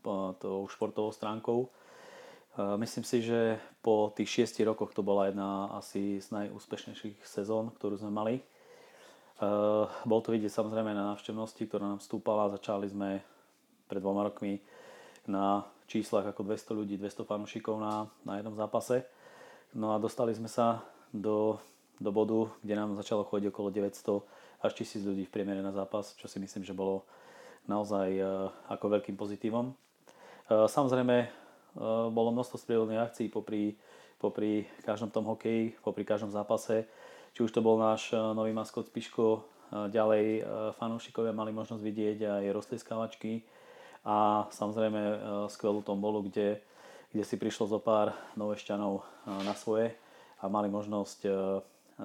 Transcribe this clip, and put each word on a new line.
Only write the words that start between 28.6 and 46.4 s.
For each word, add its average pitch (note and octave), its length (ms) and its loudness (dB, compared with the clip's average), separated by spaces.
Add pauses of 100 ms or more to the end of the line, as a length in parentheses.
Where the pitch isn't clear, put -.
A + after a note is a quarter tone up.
ako G#2 240 4
veľkým G2+ 160 -4
pozitívom. G#2+ 560 -2
E, - 20 -16 (960)
samozrejme, B2+ 560 4
e, A#2 40 -4 (840)
bolo A#2 240 4
množstvo B2 240 -2
sprievodných A2 400 2
akcií A#2 320 -2
popri, G#2 480 -2 (400)
popri G#2+ 480 0 (160)
každom A2 240 -2
tom G#2+ 240 -2
hokeji, A2+ 480 0
popri G#2+ 240 -2
každom G#2+ 240 0
zápase. G#2+ 560 0 (480)
Či A#2 160 2
už A2 80 -8
to A#2 80 4
bol A2+ 160 6
náš, A2 320 2
e, A#2 80 2
nový A2 320 0
maskot A2 400 -6
Spiško, - 320 -2
e, A2 180 6 (540)
ďalej, A2 320 6
e, A2 140 2 (340)
fanúšikovia A2+ 560 -2
mali A2 240 -4
možnosť A2 240 -6
vidieť G#2+ 380 0 (100)
aj G2+ 240 0
rozteskávačky A2+ 960 -6 (560)
a G#2 480 4
samozrejme, G#2+ 480 0
e, G#2 160 0 (320)
skvelú G#2 400 0
tombolu, G#2 400 0
kde, G#2 320 2 (560)